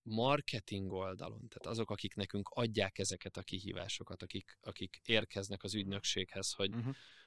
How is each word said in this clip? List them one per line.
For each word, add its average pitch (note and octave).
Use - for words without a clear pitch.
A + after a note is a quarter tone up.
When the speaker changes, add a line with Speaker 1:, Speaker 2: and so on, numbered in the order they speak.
Speaker 1:
marketing A2
oldalon, F#2+
tehát -
azok, A2+
akik A2
nekünk G2+
adják G#2+
ezeket F#2+
a F#2
kihívásokat, F#2
akik, -
akik -
érkeznek G2+
az G2+
ügynökséghez, G2
hogy G2
Speaker 2:
Mhm. A#2